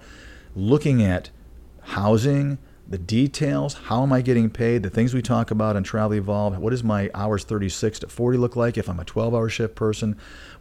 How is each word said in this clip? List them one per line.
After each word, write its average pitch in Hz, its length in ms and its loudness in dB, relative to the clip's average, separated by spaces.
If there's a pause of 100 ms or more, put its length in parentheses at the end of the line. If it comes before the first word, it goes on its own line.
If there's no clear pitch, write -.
(560)
looking 127 460 4
at 92 300 0 (500)
housing, 135 800 2 (300)
the 95 80 -6
details, 139 760 0
how - 300 -2
am 139 100 4
I 127 80 4
getting 120 280 4
paid, 117 320 0
the 95 80 -4
things 117 240 2
we 127 80 0
talk 113 300 0
about 107 240 2
on 98 80 0
Travel 107 300 0
Evolved, 101 440 0
what 92 120 -2
does 120 160 -2
my 101 280 0
hours 101 300 -2
thirty-six 104 560 -2
to - 80 -10
forty 123 300 0
look 120 180 0
like 120 220 0
if 104 100 -4
I'm 87 140 -6
a - 20 -8
twelve-hour 113 460 0
shift 110 260 -4
person? 107 400 0 (460)